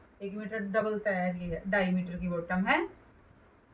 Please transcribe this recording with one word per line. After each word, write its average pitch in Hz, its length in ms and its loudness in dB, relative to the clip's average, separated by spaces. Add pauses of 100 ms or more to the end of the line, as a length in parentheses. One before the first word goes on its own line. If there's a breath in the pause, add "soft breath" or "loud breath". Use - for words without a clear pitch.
(220)
एक 196 120 -6
मीटर 214 260 -6 (120)
डबल 214 280 2
तय 208 120 0
है, 175 580 -2
ढाई 185 220 4
मीटर 180 260 0
की 180 100 -4
bottom 175 380 0
है, 320 220 4 (880)